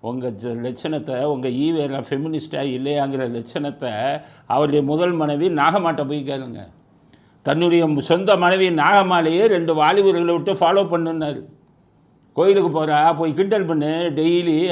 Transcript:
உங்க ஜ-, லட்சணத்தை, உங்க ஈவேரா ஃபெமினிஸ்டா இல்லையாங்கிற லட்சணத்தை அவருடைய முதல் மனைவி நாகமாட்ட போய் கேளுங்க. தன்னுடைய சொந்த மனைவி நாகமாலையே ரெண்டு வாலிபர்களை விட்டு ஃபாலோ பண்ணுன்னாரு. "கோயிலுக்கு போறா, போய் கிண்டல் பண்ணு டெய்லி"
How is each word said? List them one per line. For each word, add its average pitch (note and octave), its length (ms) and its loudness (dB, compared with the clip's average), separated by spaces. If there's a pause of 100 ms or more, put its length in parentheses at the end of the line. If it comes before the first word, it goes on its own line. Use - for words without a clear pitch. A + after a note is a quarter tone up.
உங்க B2+ 280 -6
ஜ-, A#2 460 -8
லட்சணத்தை, C#3 480 -6
உங்க C3+ 240 -4
ஈவேரா C#3 600 -2
ஃபெமினிஸ்டா D3 540 -6
இல்லையாங்கிற C3+ 680 -4
லட்சணத்தை C3+ 920 -6 (240)
அவருடைய C#3+ 380 2
முதல் D#3+ 280 0
மனைவி D3+ 360 0
நாகமாட்ட D#3+ 600 0
போய் C#3+ 160 -6
கேளுங்க. B2+ 420 -10 (760)
தன்னுடைய E3 560 2
சொந்த F#3 380 2
மனைவி F#3 320 4
நாகமாலையே F3 760 4
ரெண்டு E3+ 300 2
வாலிபர்களை E3+ 600 4
விட்டு E3+ 180 -2
ஃபாலோ F#3+ 340 2
பண்ணுன்னாரு. E3 560 -4 (920)
"கோயிலுக்கு E3+ 520 2
போறா, D#3 320 2
போய் D#3+ 180 -2
கிண்டல் G3 300 0
பண்ணு D#3+ 500 -2
டெய்லி" E3+ 580 0